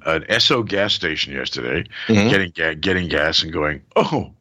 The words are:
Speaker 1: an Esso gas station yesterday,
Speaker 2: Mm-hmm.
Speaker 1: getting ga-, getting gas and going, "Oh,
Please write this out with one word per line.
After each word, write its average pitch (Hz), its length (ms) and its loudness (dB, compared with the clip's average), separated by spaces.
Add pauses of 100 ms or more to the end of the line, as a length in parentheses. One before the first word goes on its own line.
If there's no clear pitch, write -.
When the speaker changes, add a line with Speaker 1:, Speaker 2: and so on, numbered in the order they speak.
Speaker 1:
an 80 180 0
Esso 120 440 2
gas 98 260 0
station 78 400 -4
yesterday, 64 520 -4 (220)
Speaker 2:
Mm-hmm. 107 220 4
Speaker 1:
getting 95 220 2
ga-, 80 240 -2
getting 90 340 0
gas 78 340 2
and 80 80 -8
going, 76 300 -2 (160)
"Oh, 131 440 0